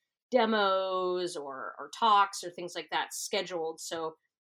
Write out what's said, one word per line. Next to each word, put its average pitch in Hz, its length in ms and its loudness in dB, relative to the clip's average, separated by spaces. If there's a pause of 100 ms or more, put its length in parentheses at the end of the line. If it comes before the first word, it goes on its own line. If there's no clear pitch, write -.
(320)
demos 190 1040 2
or, 135 420 -10
or 143 160 -12
talks 202 500 4
or 175 60 -8
things 175 260 -10
like 165 160 -8
that 160 220 -2
scheduled. 170 680 -4
So 160 340 -6 (260)